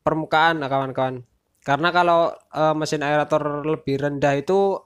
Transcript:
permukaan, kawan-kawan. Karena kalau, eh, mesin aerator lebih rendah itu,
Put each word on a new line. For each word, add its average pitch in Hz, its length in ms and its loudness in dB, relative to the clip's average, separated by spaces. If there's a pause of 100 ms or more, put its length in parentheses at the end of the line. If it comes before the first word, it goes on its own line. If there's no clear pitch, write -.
permukaan, 160 640 2
kawan-kawan. 131 560 -4 (400)
Karena 151 320 0
kalau, 170 400 2 (160)
eh, 156 240 0
mesin 151 320 -4
aerator 147 560 0
lebih 143 400 -4
rendah 143 320 0
itu, 190 520 0